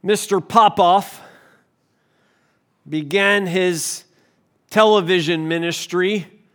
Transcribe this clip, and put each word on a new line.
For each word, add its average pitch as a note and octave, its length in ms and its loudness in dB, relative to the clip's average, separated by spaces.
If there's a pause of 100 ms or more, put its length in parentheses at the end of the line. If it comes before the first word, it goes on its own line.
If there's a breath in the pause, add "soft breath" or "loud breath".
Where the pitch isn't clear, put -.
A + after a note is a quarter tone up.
Mister G3+ 360 -2
Popoff G3 800 2 (1700 soft breath)
began F#3+ 600 0
his F3+ 560 -4 (680)
television F3 800 2
ministry E3+ 800 -4 (280)